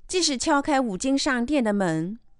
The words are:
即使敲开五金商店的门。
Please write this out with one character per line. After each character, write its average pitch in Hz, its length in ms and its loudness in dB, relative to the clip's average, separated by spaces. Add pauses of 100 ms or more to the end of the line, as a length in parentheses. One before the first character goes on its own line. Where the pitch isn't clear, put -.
即 359 160 -2
使 294 160 0
敲 285 240 2
开 277 180 2
五 220 160 -2
金 269 220 0
商 247 260 0
店 277 200 0
的 214 80 2
门。 180 460 0 (220)